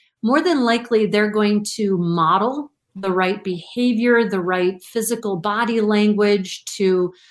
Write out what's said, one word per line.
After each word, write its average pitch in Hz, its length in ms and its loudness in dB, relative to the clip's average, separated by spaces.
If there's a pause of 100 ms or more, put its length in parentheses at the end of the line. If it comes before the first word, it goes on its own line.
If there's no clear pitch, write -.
(240)
more 269 180 2
than 320 220 2
likely 233 420 0
they're 208 240 2
going 208 340 0 (100)
to 196 240 -2
model 175 760 0 (240)
the 190 160 -2
right 185 320 0
behavior, 233 840 0
the 190 120 -2
right 185 420 -2
physical 220 540 -4
body 220 440 -2
language 208 840 2
to 185 480 0 (180)